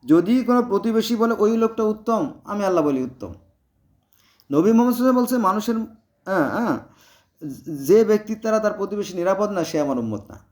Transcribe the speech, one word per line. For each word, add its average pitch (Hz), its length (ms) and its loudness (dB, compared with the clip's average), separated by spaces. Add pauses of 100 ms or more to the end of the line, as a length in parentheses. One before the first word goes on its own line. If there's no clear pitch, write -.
যদি 175 380 4
কোনো 247 180 2
প্রতিবেশী 226 540 0
বলে, 233 220 2
"ওই 214 180 2
লোকটা 226 260 0
উত্তম," 214 600 -2
আমি 202 200 -4
আল্লাহ 175 200 2
বলি, 135 180 0
"উত্তম।" 95 320 -10 (1160)
নবী 170 200 4
মুহাম্মদ 233 240 4
সাল্লাল্লাহু 247 300 2
আলাইহি 247 160 0
ওয়াসাল্লাম 190 120 2
বলছে, 214 180 -4
"মানুষের, 220 40 -2 (480)
হ্যাঁ, 170 260 0
হ্যাঁ, 175 280 -2 (1080)
যে 208 180 6
ব্যক্তির 214 360 0
দ্বারা 220 180 0
তার 214 140 -2
প্রতিবেশী 196 420 -6
নিরাপদ 190 360 0
না, 180 140 -2
সে 156 160 -4
আমার 139 180 -2
উম্মত 110 220 -6
না।" - 180 -20 (140)